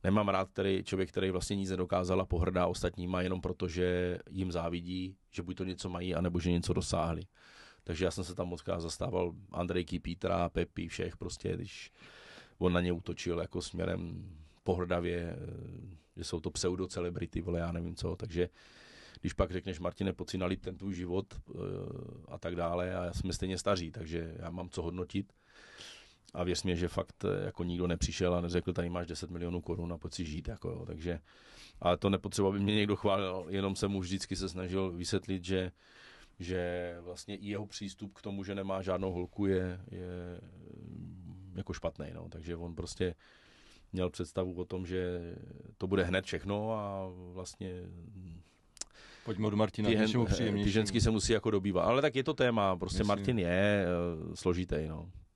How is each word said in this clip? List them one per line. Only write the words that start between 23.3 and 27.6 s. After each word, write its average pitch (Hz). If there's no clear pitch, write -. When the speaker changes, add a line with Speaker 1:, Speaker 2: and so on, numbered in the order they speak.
Speaker 1:
stejně 92
staří, 90
takže 82
já 85
mám 90
co -
hodnotit. 90
A 90
věř 90
mi, 90
že 87
fakt, -
eh, 95
jako 95